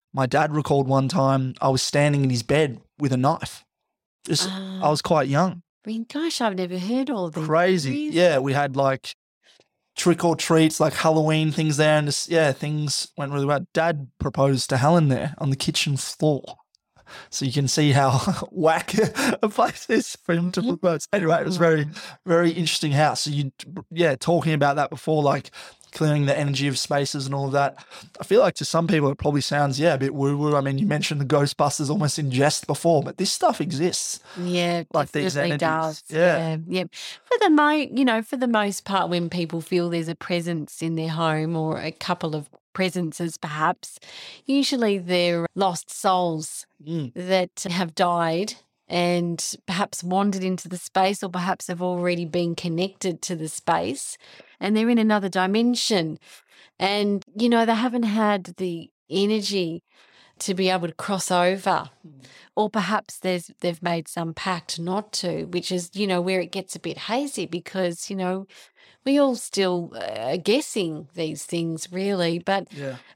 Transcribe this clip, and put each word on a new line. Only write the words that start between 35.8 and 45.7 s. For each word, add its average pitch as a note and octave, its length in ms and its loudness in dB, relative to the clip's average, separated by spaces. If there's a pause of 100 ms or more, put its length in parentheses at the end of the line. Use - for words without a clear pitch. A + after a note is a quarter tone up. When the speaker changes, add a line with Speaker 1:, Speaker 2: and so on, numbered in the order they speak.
Speaker 2:
does. - 80 -20
Speaker 1:
Yeah. D#3+ 280 2
Speaker 2:
Yeah, D#3+ 200 -2 (100)
yep. F3+ 220 -4 (340)
For B4 160 0
the G#4 100 4
mo-, D4 220 6
you C#4 320 0
know, A3+ 180 4
for A#3+ 140 -8
the B3 140 0
most G#3 340 0
part, F#3 260 0
when F3 200 0
people E3 320 -4
feel F3 280 0
there's E3 200 -2
a E3+ 60 -6
presence E3+ 640 -4
in E3 140 -2
their D#3+ 140 -2
home D#3+ 460 0
or D#3+ 240 -2
a - 140 -6
couple E3 420 -4
of - 140 -8 (240)
presences F3 640 -4
perhaps, D#3 600 -4 (480)
usually B3+ 520 2
they're F3 580 0
lost F3+ 340 -2